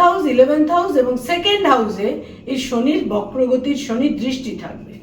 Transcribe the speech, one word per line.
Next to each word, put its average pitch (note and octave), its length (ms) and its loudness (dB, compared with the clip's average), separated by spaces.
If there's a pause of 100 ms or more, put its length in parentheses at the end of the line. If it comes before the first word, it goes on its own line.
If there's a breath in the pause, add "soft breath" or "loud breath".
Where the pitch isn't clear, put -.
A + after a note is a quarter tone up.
হাউস, F4+ 180 4 (120)
ইলেভেন্থ D4 420 4
হাউস F4+ 260 0
এবং B3 120 0 (140)
সেকেন্ড F#4+ 440 0
হাউসে G#3 360 0 (440 loud breath)
এই C4 60 -2 (100)
শনির C4 320 0 (120)
বক্রগতির B3+ 760 -2
শনির B3 360 0
দৃষ্টি B3 300 -6 (100)
থাকবে। - 400 -16